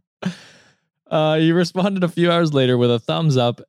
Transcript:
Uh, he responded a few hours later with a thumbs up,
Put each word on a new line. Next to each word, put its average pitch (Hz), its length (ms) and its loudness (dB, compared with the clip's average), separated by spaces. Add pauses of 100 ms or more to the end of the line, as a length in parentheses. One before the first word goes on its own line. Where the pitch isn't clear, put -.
(1080)
Uh, 156 300 0
he 160 140 2
responded 185 520 -2
a 170 60 0
few 170 220 0
hours 170 220 0
later 127 240 2
with 120 140 2
a 120 80 0
thumbs 160 380 -2
up, 120 320 0